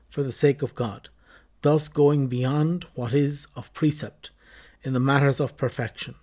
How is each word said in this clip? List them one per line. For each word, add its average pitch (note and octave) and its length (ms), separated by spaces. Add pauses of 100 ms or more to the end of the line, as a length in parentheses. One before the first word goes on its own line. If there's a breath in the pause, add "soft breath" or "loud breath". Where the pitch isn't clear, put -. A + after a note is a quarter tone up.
for - 140
the C3+ 80
sake C#3+ 320
of B2 140
God, A2+ 320 (540 soft breath)
thus D3 260
going C#3+ 400
beyond D3 680
what A#2 180
is C#3+ 440
of - 180
precept - 560 (540 soft breath)
in C3+ 80
the B2+ 80
matters C#3 400
of C#3 160
perfection - 680